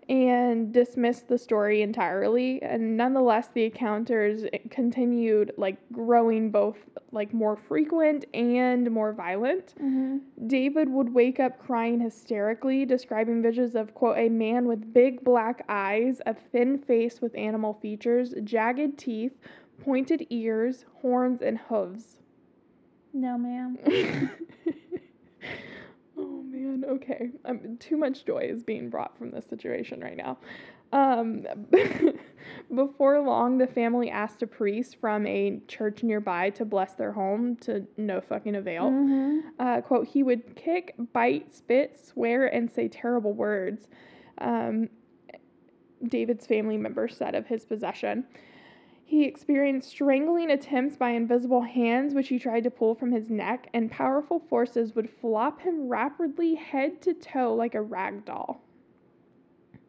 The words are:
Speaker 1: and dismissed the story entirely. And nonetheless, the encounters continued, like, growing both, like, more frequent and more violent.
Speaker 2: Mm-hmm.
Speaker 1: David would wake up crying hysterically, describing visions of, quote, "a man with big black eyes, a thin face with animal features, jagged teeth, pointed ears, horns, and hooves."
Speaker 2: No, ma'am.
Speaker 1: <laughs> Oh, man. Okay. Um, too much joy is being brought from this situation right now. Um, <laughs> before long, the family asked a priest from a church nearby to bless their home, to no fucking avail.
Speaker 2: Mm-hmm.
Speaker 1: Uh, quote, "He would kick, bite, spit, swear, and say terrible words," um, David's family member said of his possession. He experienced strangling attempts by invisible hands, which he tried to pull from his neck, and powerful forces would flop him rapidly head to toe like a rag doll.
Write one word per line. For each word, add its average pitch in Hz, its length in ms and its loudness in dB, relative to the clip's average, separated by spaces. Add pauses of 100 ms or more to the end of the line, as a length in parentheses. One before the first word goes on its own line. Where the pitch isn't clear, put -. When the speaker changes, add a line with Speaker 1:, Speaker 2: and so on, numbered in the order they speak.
Speaker 1:
and 247 640 4
dismissed 247 580 2
the 247 100 2
story 208 420 2
entirely. 214 840 0
And 226 340 -2
nonetheless, 247 520 2
the 233 160 0
encounters 220 800 0 (260)
continued, 233 840 2
like, 196 220 -2 (140)
growing 226 580 4
both, 208 260 2 (340)
like, 214 220 -6
more 214 240 0
frequent 302 800 0
and 247 560 2
more 214 240 0
violent. 220 680 -2
Speaker 2:
Mm-hmm. 262 360 0 (280)
Speaker 1:
David 277 440 2
would 254 240 0
wake 254 260 4
up 254 180 0
crying 233 420 0
hysterically, 233 840 -2
describing 233 580 0
visions 233 320 2
of, 220 200 -4
quote, 240 240 2
"a 233 100 4
man 226 400 2
with 220 240 -4
big 247 320 6
black 240 460 2
eyes, 214 560 0
a 226 80 0
thin 247 440 0
face 240 440 0
with 233 120 -4
animal 214 460 -2
features, 240 540 0 (100)
jagged 247 540 0
teeth, 226 400 -6 (440)
pointed 269 460 0
ears, 226 560 -2 (160)
horns, 254 400 0
and 226 160 -2 (140)
hooves." 208 480 -6 (960)
Speaker 2:
No, 254 220 -2
ma'am. 247 480 -4
Speaker 1:
<laughs> 339 460 2 (1900)
Oh, 277 280 -8
man. 262 440 -6
Okay. 262 420 -4 (140)
Um, 233 340 -8
too - 200 -4
much 269 260 -2
joy - 160 -4 (100)
is 233 120 -6
being 233 280 -6
brought - 280 -8
from 233 140 -12
this - 140 -12
situation - 540 -8
right - 160 -12
now. 127 220 -8 (540)
Um, 233 520 2 (260)
<laughs> - 1040 0
before 277 460 4
long, 247 380 2
the 254 80 4
family 240 440 0
asked 214 320 -6
a 233 40 -4
priest 214 540 -4
from 208 260 0
a 196 420 -2
church 214 340 -4
nearby 208 480 0
to 208 140 -4
bless 196 300 -2
their 208 180 -4
home, 214 440 -2
to 208 300 -6 (120)
no 196 240 -2
fucking 208 320 -6
avail. 196 360 -2
Speaker 2:
Mm-hmm. 277 480 2 (200)
Speaker 1:
Uh, 247 240 0
quote, 233 260 0
"He 277 140 2
would 247 340 0
kick, 349 380 -4 (180)
bite, 247 400 0
spit, - 500 0
swear, 240 440 0
and 233 240 0
say 233 180 -2
terrible 233 460 -2
words," 208 540 -4 (500)
um, 226 500 -2 (1160)
David's 233 400 -2
family 214 320 0
member 220 300 -4
said - 260 -6
of 220 120 -2
his 226 200 -4
possession. 214 580 -4 (800)
He 302 220 4
experienced 277 640 0
strangling 302 600 2
attempts 277 460 0
by 247 140 0
invisible 240 500 2
hands, 247 540 2
which 269 140 0
he 247 100 0
tried 233 260 0
to 240 60 0
pull 226 240 2
from 240 180 -2
his 220 160 -2
neck, 220 460 -4
and 233 160 0
powerful 294 480 0
forces 240 560 0
would 226 160 -2
flop 233 500 -2
him 320 280 -4
rapidly 311 680 -2
head 302 480 -4
to 359 100 0
toe 254 420 -2
like 233 200 -2
a 220 80 -2
rag 202 420 -6
doll. - 380 -12 (1300)